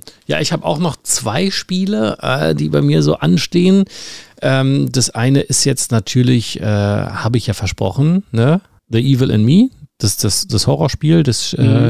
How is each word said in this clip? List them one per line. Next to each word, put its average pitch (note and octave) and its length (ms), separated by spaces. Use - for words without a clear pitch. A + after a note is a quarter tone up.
ja, D3+ 120
ich D#3 140
hab D3+ 100
auch D#3+ 160
noch E3 220
zwei C3 480
Spiele, F#3+ 720
äh, D#3 340
die D3 140
bei D3 140
mir D3 180
so D3 140
anstehen. F3+ 680
Ähm, C3+ 480
das B2 180
eine B2 320
ist - 240
jetzt - 260
natürlich, B2 680
äh, - 60
hab G#2 680
ich A2 120
ja G#2 60
versprochen, C#3 760
ne? C3 300
The A2+ 100
Evil B2+ 320
in G#2+ 120
Me. F#3 260
Das, - 200
das, - 300
das - 200
Horrorspiel, D3+ 560
das, - 300
äh, - 80